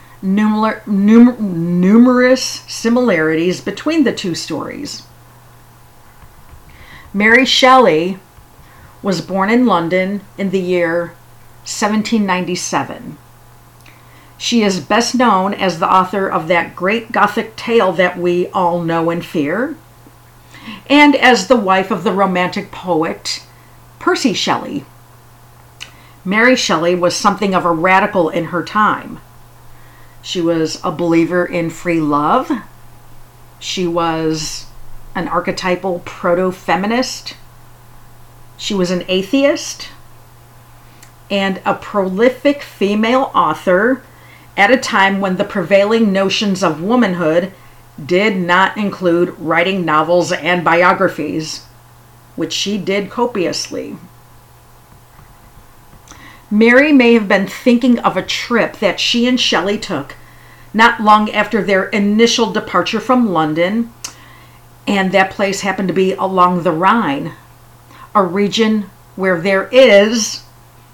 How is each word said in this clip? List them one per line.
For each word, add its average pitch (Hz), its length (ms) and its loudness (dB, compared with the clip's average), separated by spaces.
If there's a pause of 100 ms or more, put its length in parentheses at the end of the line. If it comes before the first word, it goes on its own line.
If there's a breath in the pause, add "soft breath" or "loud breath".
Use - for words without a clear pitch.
(220 loud breath)
numer-, 214 640 0
num-, 202 960 4
numerous 247 880 4
similarities 175 960 0
between 294 420 -2
the 233 80 2
two 170 220 -6
stories. - 680 -10 (2000 loud breath)
Mary 226 320 4
Shelley 190 720 4 (840 soft breath)
was 175 220 -4
born 190 260 -2
in 247 160 4
London 190 560 0 (160)
in 196 140 -4
the 190 100 0
year 175 540 -2 (500)
seventeen 214 600 -2
ninety-seven. 180 920 -6 (1200 soft breath)
She 233 260 0
is 190 180 0
best 226 340 0
known 202 400 2
as 175 240 -2
the 180 120 -2
author 190 380 2
of 170 200 -4
that - 280 -2
great 214 340 -4
Gothic 214 460 -2
tale 226 360 2
that 180 260 0
we 175 300 0
all 175 340 -2
know 165 260 -2
and 170 160 -4
fear, 185 540 -4 (1120 loud breath)
and 294 260 6
as 247 320 2
the 254 100 4
wife 190 340 0
of 180 140 -4
the 202 80 0
romantic 185 580 -2
poet 180 720 -6 (540 soft breath)
Percy 302 340 0
Shelley. - 540 -4 (1400 loud breath)
Mary 226 320 4
Shelley 175 380 0
was 175 200 0
something 196 400 2
of 175 120 0
a 170 40 4
radical 185 600 2
in 170 160 -4
her 165 180 -6
time. - 560 -2 (1000 soft breath)
She - 180 -6
was 165 420 -2
a 180 80 -4
believer 170 540 0
in 170 240 -4
free 165 320 -4
love. 156 500 0 (1080)
She - 280 -6
was 160 800 -4 (500)
an 180 140 -6
archetypal 180 800 -4
proto-feminist. 185 1300 -2 (1200)
She - 160 -8
was 180 180 -2
an 175 160 -4
atheist 277 840 -2 (1400 soft breath)
and 196 360 -2
a 196 80 0
prolific 233 880 0
female 220 720 0
author 185 680 0 (540 loud breath)
at 202 140 4
a 254 80 4
time 196 420 0
when 190 160 -2
the 196 80 -2
prevailing 202 640 2
notions 196 520 0
of 160 200 -2
womanhood 185 720 0 (540 loud breath)
did 196 300 0
not 180 400 2
include 180 640 -2
writing 170 460 -2
novels 160 480 2
and 175 320 -2
biographies, 170 1000 0 (680)
which 160 180 -6
she 202 240 -4
did 190 320 -4
copiously. - 880 -4 (2500 loud breath)
Mary 240 420 4
may 240 220 6
have 214 140 0
been 196 180 0
thinking 240 540 2
of 190 160 -2
a 185 60 -2
trip - 560 -4
that 185 200 -2
she 240 300 0
and 254 100 2
Shelley 202 400 -2
took 143 380 -8 (560 soft breath)
not 226 280 2
long 214 300 4
after 208 320 0
their 190 280 2
initial 214 600 2
departure 208 480 -2
from 240 340 0
London, 170 600 -2 (960 loud breath)
and 190 240 0
that 196 180 4
place 196 300 -4
happened 196 260 -4
to 175 80 -2
be 190 200 2
along 180 500 0
the 175 80 2
Rhine, 165 600 -2 (800 loud breath)
a 202 120 2
region 202 640 0 (240)
where 185 260 0
there 190 300 -2
is 226 720 4 (520)